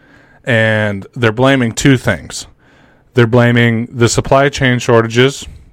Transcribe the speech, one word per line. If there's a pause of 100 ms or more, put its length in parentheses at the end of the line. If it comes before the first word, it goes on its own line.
(440)
and
they're
blaming
two
things. (640)
They're
blaming
the
supply
chain
shortages. (260)